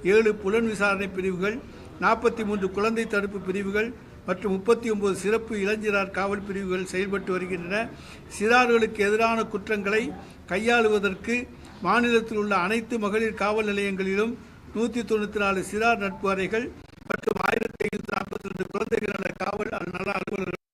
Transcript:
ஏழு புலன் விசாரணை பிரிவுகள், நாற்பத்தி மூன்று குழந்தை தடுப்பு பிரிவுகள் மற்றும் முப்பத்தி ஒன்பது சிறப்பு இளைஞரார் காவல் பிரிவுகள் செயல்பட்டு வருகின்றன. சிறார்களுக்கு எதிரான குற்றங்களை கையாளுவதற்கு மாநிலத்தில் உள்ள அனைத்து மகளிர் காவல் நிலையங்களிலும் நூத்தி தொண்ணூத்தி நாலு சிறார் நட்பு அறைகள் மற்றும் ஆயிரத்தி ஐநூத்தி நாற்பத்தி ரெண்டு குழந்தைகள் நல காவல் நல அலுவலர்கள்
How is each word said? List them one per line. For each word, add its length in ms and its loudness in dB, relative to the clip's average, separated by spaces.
ஏழு 180 6
புலன் 300 2
விசாரணை 360 2
பிரிவுகள், 400 0
நாற்பத்தி 440 4
மூன்று 200 0
குழந்தை 360 2
தடுப்பு 340 -2
பிரிவுகள் 420 0
மற்றும் 280 0
முப்பத்தி 380 2
ஒன்பது 300 2
சிறப்பு 300 0
இளைஞரார் 540 0
காவல் 300 -2
பிரிவுகள் 460 -4
செயல்பட்டு 420 -2
வருகின்றன. 400 -4
சிறார்களுக்கு 720 4
எதிரான 320 2
குற்றங்களை 500 0
கையாளுவதற்கு 840 2
மாநிலத்தில் 560 4
உள்ள 120 2
அனைத்து 400 0
மகளிர் 380 0
காவல் 280 2
நிலையங்களிலும் 600 2
நூத்தி 280 0
தொண்ணூத்தி 400 0
நாலு 160 2
சிறார் 340 2
நட்பு 300 -2
அறைகள் 340 -2
மற்றும் 380 -2
ஆயிரத்தி 400 -2
ஐநூத்தி 280 -8
நாற்பத்தி 360 -8
ரெண்டு 220 -6
குழந்தைகள் 420 -2
நல 180 -6
காவல் 300 -8
நல 120 -6
அலுவலர்கள் 440 -8